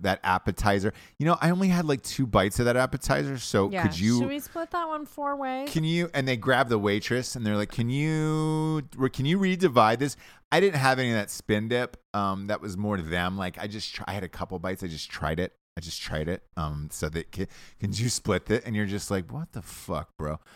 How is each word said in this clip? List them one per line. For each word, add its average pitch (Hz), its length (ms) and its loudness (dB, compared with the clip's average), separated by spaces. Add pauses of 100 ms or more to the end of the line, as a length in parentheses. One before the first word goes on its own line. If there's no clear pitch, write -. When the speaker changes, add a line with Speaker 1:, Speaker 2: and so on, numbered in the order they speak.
Speaker 1:
that 95 220 0
appetizer." 101 720 2 (260)
You 143 60 0
know, 165 160 4
I 160 80 4
only 185 200 4
had, 175 160 2
like, 143 180 0
two - 240 -2
bites 101 320 4
of 120 60 4
that 120 120 4
appetizer, 139 600 0
so 98 320 2
Speaker 2:
Yeah. 190 120 -2
Speaker 1:
could 82 160 0
you 117 200 4
Speaker 2:
Should 240 100 2
we 285 100 -4
split 330 320 -8
that 339 160 -2
one 302 180 -6
four 285 300 -6
ways? 269 360 -6
Speaker 1:
Can 156 120 0
you, 170 300 2
and 135 140 0
they 127 100 2
grab 123 320 4
the 113 100 4
waitress 104 560 0
and 120 100 -4
they're 104 120 2
like, 104 140 0
"Can 117 180 -2
you, 156 920 0 (120)
re-, 131 140 2
can 135 160 -2
you 175 140 2
redivide 151 600 4
this?" 139 160 -2 (360)
I 156 80 6
didn't 185 200 4
have 131 200 6
any 127 100 2
of 117 60 2
that 101 160 0
spin 107 380 0
dip. 120 280 0 (160)
Um, 98 340 -2
that 104 140 -2
was 92 160 -8
more 104 240 0
them. 87 340 0
Like, 92 220 -4
I 95 100 -6
just 101 280 -8
tr-, - 120 -10
I 95 60 -4
had 101 100 -4
a - 60 -6
couple - 300 -8
bites. 92 240 -4
I 92 40 -4
just 78 220 -8
tried 80 300 -2
it. 90 140 -2 (220)
I - 60 -10
just 85 200 -10
tried 78 280 -4
it. 92 120 -4 (140)
Um, 76 360 -4
so - 180 -4
that, 80 220 -6
"Can, 92 160 -4 (320)
can 98 140 -2
you 113 160 -2
split - 400 0
it?" 113 160 2
And 117 100 -4
you're 104 120 0
just 98 240 -4
like, 92 200 -2
"What 151 200 -8
the - 100 -12
fuck, - 560 -8
bro?" 78 220 -6 (160)